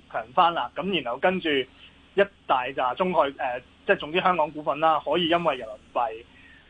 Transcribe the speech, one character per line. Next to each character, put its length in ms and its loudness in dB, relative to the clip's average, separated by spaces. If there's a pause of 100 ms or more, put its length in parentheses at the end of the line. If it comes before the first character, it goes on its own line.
(120)
強 140 -6 (100)
返 180 6
啦， 220 -4
咁 280 -4
然 100 -6
後 40 -6
跟 220 0
住 100 -4
一 720 -4 (240)
大 300 0
扎 200 0
中 180 -2
概， 60 4
誒， 420 -2 (260)
即 60 4
係 40 2
總 140 -10
之 100 0
香 160 2
港 140 0
股 120 -10
份 180 -2
啦， 220 4
可 140 0
以 120 0
因 140 2
為 140 0
人 100 -10
民 100 -14 (160)
幣 300 -2 (460)